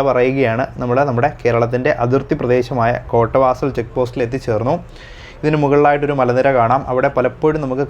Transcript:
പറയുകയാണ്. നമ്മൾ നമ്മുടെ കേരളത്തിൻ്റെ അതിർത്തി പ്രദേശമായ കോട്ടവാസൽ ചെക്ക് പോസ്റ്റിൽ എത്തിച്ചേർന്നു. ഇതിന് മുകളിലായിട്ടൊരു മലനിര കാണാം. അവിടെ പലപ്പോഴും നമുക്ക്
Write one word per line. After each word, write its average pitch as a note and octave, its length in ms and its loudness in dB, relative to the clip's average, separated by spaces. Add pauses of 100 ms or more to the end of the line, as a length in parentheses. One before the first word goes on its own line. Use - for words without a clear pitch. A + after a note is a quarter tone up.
പറയുകയാണ്. B2+ 580 2 (160)
നമ്മൾ B2 160 0 (120)
നമ്മുടെ B2 200 0 (140)
കേരളത്തിൻ്റെ A#2+ 480 0 (140)
അതിർത്തി B2+ 360 0
പ്രദേശമായ B2 520 0 (200)
കോട്ടവാസൽ B2+ 640 2
ചെക്ക് A#2+ 200 -6
പോസ്റ്റിൽ B2+ 300 -2
എത്തിച്ചേർന്നു. A#2+ 480 -2 (680)
ഇതിന് D3+ 200 0
മുകളിലായിട്ടൊരു C#3+ 560 2
മലനിര B2+ 300 2 (100)
കാണാം. A#2 320 2
അവിടെ B2+ 260 2
പലപ്പോഴും C#3 480 0
നമുക്ക് C3 260 -2